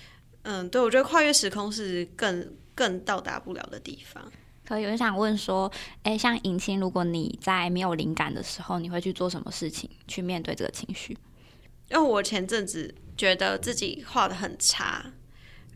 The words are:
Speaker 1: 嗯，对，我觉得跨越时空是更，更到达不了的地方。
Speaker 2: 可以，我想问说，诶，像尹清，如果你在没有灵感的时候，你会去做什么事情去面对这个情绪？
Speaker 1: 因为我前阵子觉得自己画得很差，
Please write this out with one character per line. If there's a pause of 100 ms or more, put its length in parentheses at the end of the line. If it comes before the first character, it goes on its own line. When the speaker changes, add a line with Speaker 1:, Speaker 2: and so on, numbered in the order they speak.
(440)
Speaker 1:
嗯，
对，
我
觉
得
跨
越
时
空
是 (100)
更， (200)
更
到
达
不
了
的
地
方。 (360)
Speaker 2:
可
以，
我
想
问
说， (320)
诶，
像
尹
清，
如
果
你
在
没
有
灵
感
的
时
候，
你
会
去
做
什
么
事
情 (180)
去
面
对
这
个
情
绪？ (720)
Speaker 1:
因
为
我
前
阵
子 (240)
觉
得
自
己
画
得
很
差， (640)